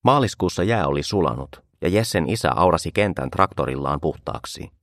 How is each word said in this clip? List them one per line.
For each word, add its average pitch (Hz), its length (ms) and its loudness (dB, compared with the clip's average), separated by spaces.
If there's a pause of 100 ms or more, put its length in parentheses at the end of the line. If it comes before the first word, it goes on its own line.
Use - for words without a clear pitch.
Maaliskuussa 120 600 2
jää 101 240 2
oli 71 160 -2
sulanut 71 600 -2 (180)
ja 87 80 0
Jessen 95 400 0
isä 85 260 0
aurasi 82 360 2
kentän 90 380 -2
traktorillaan 69 720 -2
puhtaaksi. - 720 -6 (120)